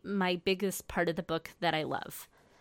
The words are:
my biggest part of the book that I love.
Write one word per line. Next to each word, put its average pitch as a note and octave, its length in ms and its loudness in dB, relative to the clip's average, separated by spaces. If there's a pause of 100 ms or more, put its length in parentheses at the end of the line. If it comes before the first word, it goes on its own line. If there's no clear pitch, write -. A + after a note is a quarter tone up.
my F#3 400 2
biggest F#3+ 420 0
part F3 220 2
of E3 80 0
the F3+ 80 0
book E3 340 -2
that E3 160 2
I D#3 80 0
love. - 460 -6 (320)